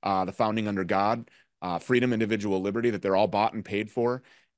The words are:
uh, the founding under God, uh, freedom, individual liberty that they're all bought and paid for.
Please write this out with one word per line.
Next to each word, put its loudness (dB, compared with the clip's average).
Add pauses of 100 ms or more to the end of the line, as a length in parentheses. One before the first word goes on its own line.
uh, 0
the -6
founding 0
under -2
God, 0 (320)
uh, -4
freedom, 2
individual 0
liberty 0
that -4
they're 2
all 4
bought 0
and -6
paid -4
for. 0 (360)